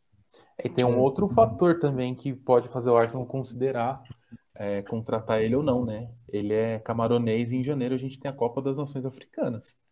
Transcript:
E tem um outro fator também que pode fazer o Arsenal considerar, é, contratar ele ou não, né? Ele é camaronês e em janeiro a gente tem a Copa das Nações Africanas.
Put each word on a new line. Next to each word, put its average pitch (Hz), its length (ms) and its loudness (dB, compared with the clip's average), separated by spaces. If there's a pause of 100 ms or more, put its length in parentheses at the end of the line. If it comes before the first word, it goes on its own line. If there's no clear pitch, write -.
(640)
E 123 60 -2
tem 127 160 2
um 123 140 4
outro 139 300 2
fator 180 500 4
também 127 360 -2
que 135 180 -6
pode 123 360 4
fazer 123 200 -4
o 117 80 6
Arsenal 117 300 2
considerar, 131 760 -4 (520)
é, 101 280 -4
contratar 113 600 -2
ele 113 120 2
ou 143 80 2
não, 127 220 0
né? 113 240 -6 (200)
Ele 104 260 -2
é 113 240 0
camaronês 117 720 0
e 127 40 0
em 127 80 0
janeiro 131 300 -2
a 131 40 0
gente 131 200 -8
tem 139 120 -8
a 139 40 -8
Copa 127 280 -2
das 139 160 -2
Nações 139 260 -6
Africanas. 127 720 -8 (140)